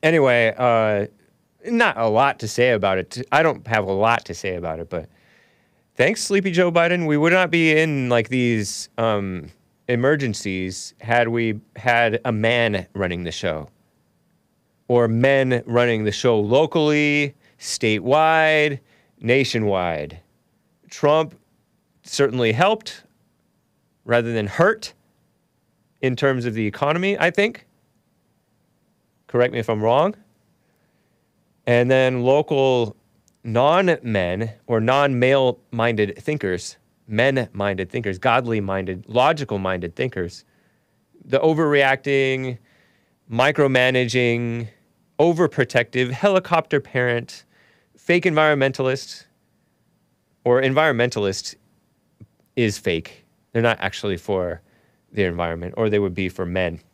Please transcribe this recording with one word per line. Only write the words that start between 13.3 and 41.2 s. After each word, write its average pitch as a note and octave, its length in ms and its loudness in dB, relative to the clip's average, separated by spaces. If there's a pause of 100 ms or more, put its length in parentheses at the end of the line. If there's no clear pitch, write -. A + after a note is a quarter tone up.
show. D#2 380 -6 (1160)
Or A#2+ 200 4
men B2+ 560 2
running A#2 400 0
the G#2 80 -2
show A#2 260 2
locally, D3 960 0 (240)
statewide, D3+ 1200 2 (400)
nationwide. G2 1000 -2 (720)
Trump D#3 440 0 (680)
certainly A#2+ 500 0
helped G3 520 -2 (1000)
rather A#2 300 0
than G#2+ 120 -2
hurt F#3+ 460 0 (1080)
in C3 120 0
terms C3 300 0
of A#2+ 80 -2
the A2 140 -2
economy, E3+ 520 -2
I E3+ 120 2
think. G#3 360 -4 (1600)
Correct B2 260 0
me A#2+ 60 -6
if A#2 120 -4
I'm G#2+ 120 -2
wrong. C#3 320 2 (1500)
And B2 240 2
then C3 320 2
local C3+ 720 2 (480)
non-men A2+ 1120 0 (140)
or A2+ 140 0
non-male-minded B2 1400 0
thinkers, G2 580 -6 (320)
men-minded G#2+ 840 -2
thinkers, G2+ 280 -6
godly-minded, G2+ 880 -2
logical-minded G#2 880 -2
thinkers, F#2+ 480 -8 (800)